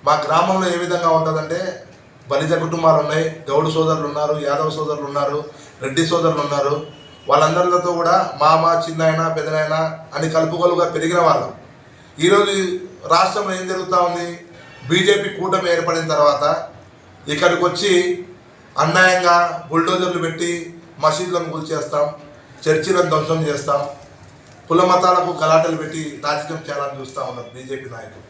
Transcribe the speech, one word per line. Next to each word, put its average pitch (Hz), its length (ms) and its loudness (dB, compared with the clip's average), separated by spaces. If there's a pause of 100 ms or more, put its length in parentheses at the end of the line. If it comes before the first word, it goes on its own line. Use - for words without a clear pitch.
మా 147 80 4 (120)
గ్రామంలో 185 400 2 (100)
ఏ - 80 -2
విధంగా 170 340 0
ఉంటుందంటే, 160 420 -2 (720)
బలిజ 151 220 0 (100)
కుటుంబాలు 160 400 2
ఉన్నాయి, 156 220 0 (240)
గౌడు 156 260 2
సోదరులు 156 360 0
ఉన్నారు, 147 240 -2 (120)
యాదవ 147 300 0
సోదరులు 147 320 -4
ఉన్నారు, 143 300 -2 (440)
రెడ్డి 135 280 0
సోదరులు 160 340 0
ఉన్నారు. 143 300 0 (540)
వాళ్ళందరితో 175 720 2
కూడా 170 160 2 (280)
మామ, 160 200 6 (220)
చిన్నాయన, 160 400 0 (120)
పెదనాయన 156 380 -2 (400)
అని 156 220 -2
కలుపుగోలుగా 170 580 2
పెరిగిన 165 320 0
వాళ్ళు. - 220 2 (760)
ఈరోజు 202 300 4 (580)
రాష్ట్రంలో 190 460 0
ఏం 185 140 -8
జరుగుతూ 180 340 -2
ఉంది? 170 220 -6 (600)
బీజేపీ 190 480 2
కూటమి 180 380 -2
ఏర్పడిన 165 400 -2
తర్వాత 147 280 4 (920)
ఇక్కడికి 175 340 2
వచ్చి 185 240 0 (880)
అన్యాయంగా 180 540 4 (340)
బుల్డోజర్లు 170 540 0
పెట్టి 165 260 -4 (540)
మసీదులను 170 500 0
కూల్చేస్తాం, 151 520 -4 (580)
చర్చిలను 160 480 2
ధ్వంసం 156 360 0
చేస్తాం, 143 340 -2 (840)
కుల 170 220 4
మతాలకు 175 420 4 (100)
గలాటలు 160 400 4
పెట్టి 156 200 -8 (240)
రాజకీయం 147 420 -4
చేయాలని 139 320 -6
చూస్తూ 131 200 -12 (100)
ఉన్నారు 120 260 -14
బీజేపీ 131 380 -12
నాయకులు. 98 360 -18